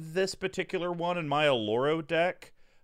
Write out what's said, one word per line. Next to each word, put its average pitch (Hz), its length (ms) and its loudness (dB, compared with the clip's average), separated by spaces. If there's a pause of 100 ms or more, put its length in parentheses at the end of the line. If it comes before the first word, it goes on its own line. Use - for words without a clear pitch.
(140)
this 190 200 0
particular 180 580 -4
one 175 260 -2
in 160 120 -4
my 147 160 2
Oloro 135 600 2
deck. 165 460 0 (320)